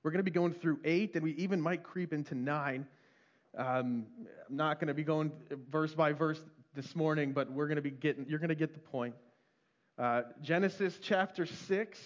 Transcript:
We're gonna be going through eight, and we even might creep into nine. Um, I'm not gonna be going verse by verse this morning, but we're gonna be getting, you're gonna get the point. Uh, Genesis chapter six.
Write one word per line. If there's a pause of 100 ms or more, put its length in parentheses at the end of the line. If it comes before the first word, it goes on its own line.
We're
gonna
be
going
through
eight,
and
we
even
might
creep
into
nine. (720)
Um, (420)
I'm
not
gonna
be
going (380)
verse
by
verse (340)
this
morning,
but
we're
gonna
be
getting,
you're
gonna
get
the
point. (840)
Uh, (180)
Genesis
chapter
six.